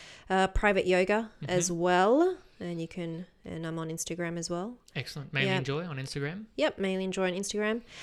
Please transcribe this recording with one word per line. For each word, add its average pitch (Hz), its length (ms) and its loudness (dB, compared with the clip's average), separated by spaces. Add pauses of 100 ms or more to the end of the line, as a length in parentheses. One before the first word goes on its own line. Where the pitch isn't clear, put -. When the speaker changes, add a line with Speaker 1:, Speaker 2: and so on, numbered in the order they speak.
(300)
Speaker 1:
uh, 190 180 4
private 190 380 4
yoga 190 440 2 (160)
as 180 240 2
Speaker 2:
Mm-hmm. 170 100 -2
Speaker 1:
well. 220 580 6 (220)
And 175 200 -6
you 165 60 -4
can, 165 400 -8 (180)
and 165 220 -8
I'm 165 140 -4
on 160 80 -6
Instagram 165 500 -4
as 165 100 -6
well. 185 280 -6 (180)
Speaker 2:
Excellent. - 380 -8
Mainly 143 180 2
Speaker 1:
Yeah. 185 80 4
Speaker 2:
Enjoy 139 260 -2
on 160 140 -8
Instagram? 147 460 -6 (120)
Speaker 1:
Yep, 294 220 0
Mainly 190 260 0
Enjoy 190 220 0
on 180 80 0
Instagram. 208 480 -2 (200)